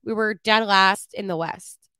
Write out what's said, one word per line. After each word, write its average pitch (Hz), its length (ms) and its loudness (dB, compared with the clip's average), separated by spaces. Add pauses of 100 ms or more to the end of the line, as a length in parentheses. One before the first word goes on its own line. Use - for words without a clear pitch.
we 226 80 -6
were 214 220 -2
dead 220 320 0
last 196 480 2
in 196 120 -8
the 180 100 -4
West. - 420 -8 (220)